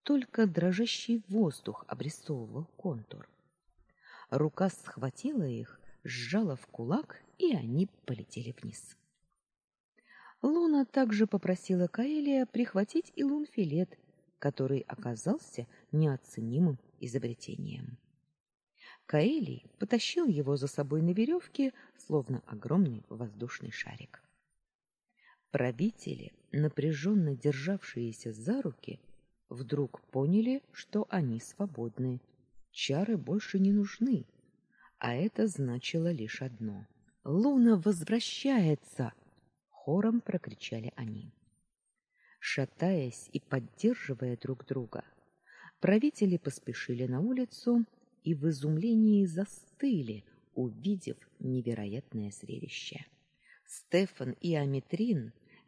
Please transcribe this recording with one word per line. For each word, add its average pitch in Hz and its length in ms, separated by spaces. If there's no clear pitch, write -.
только 247 440
дрожащий 185 800
воздух 185 600
обрисовывал 127 800
контур. 120 500
Рука 151 400
схватила 196 760
их, 117 360
сжала 131 520
в - 120
кулак, 156 540
и 339 160
они 139 340
полетели 120 560
вниз. - 340
Луна 302 440
также 220 420
попросила 185 600
Каэлия 277 580
прихватить 220 720
и - 80
лунфилет, 214 760
который 135 420
оказался 127 840
неоценимым 139 880
изобретением. 120 960
Каэлий 160 600
потащил 240 500
его 143 300
за 135 100
собой 147 340
на 170 100
верёвке, 269 600
словно 135 500
огромный 127 600
воздушный 110 640
шарик. - 520
Правители, 127 840
напряжённо 151 840
державшиеся 135 960
за 156 280
руки, - 380
вдруг 131 540
поняли, 214 600
что - 380
они 127 300
свободны. 123 800
Чары 196 440
больше 190 440
не 196 120
нужны, 202 540
а 120 160
это 208 340
значило 147 640
лишь 113 300
одно: 110 460
«Луна 233 540
возвращается!» 180 1400
хором 214 500
прокричали - 760
они. 107 360
Шатаясь 143 960
и 143 60
поддерживая 127 960
друг 127 300
друга, 127 400
правители 202 580
поспешили 127 680
на 127 160
улицу 240 640
и 165 80
в 147 160
изумлении 202 760
застыли, 160 1000
увидев 127 600
невероятное 113 920
зрелище. - 760
Стефан 170 640
и 170 140
Аметрин 143 760